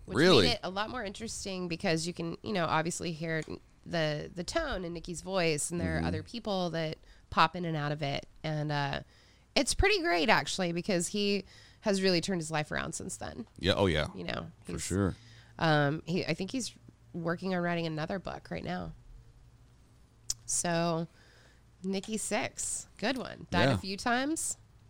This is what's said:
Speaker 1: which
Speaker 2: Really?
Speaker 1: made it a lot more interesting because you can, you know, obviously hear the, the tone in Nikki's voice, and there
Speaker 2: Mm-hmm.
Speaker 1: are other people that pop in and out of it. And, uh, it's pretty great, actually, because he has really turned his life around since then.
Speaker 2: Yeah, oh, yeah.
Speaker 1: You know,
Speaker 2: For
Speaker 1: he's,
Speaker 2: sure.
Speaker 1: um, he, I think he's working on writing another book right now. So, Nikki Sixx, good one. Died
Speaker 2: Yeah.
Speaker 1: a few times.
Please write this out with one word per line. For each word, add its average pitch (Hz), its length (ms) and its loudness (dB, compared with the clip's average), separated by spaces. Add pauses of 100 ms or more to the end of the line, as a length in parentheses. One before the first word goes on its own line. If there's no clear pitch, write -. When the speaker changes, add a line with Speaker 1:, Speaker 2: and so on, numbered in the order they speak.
Speaker 1:
which - 120 -2
Speaker 2:
Really? 147 300 10
Speaker 1:
made - 80 2
it - 80 -8
a 170 60 -6
lot 196 200 -4
more 247 140 -6
interesting 196 680 -6
because 165 360 2
you 175 80 -4
can, 165 300 -6
you - 100 -4
know, 175 120 2
obviously 160 480 0
hear 160 300 -4 (420)
the, 156 500 0
the 175 80 -6
tone 254 400 -2
in 170 100 -6
Nikki's 165 280 -8
voice, 170 500 2
and 175 80 -2
there 165 160 0
Speaker 2:
Mm-hmm. 160 100 0
Speaker 1:
are - 20 0
other 160 160 -2
people 190 480 -2
that 160 260 -2 (320)
pop 165 260 6
in 175 100 -2
and 160 120 0
out 147 160 0
of 151 80 -4
it. 139 240 -2 (180)
And, 151 280 -2
uh, 143 280 0 (560)
it's - 180 4
pretty 403 280 4
great, 339 280 2
actually, 170 440 2
because 175 340 0
he 202 380 0 (360)
has 196 200 2
really 185 180 4
turned 175 220 0
his 160 100 -6
life 151 200 -2
around - 220 -2
since - 220 -8
then. - 300 -10 (140)
Speaker 2:
Yeah, - 180 4
oh, 101 80 6
yeah. 76 300 4
Speaker 1:
You - 100 -8
know, - 220 -6 (180)
Speaker 2:
For 175 80 -8
Speaker 1:
he's, 175 80 -6
Speaker 2:
sure. 92 340 2 (440)
Speaker 1:
um, 151 460 2
he, 170 200 -2
I 160 80 -2
think 185 180 -4
he's 254 220 -6 (400)
working 175 420 -2
on 175 80 0
writing 170 240 0
another 160 320 -4
book - 320 -10
right 170 140 -6
now. 180 260 -6 (1500)
So, 170 600 0 (760)
Nikki 196 340 -4
Sixx, - 680 -4 (100)
good 262 200 -2
one. - 320 -10
Died 175 200 4
Speaker 2:
Yeah. 131 60 6
Speaker 1:
a - 20 0
few 196 200 -4
times. 262 600 0 (320)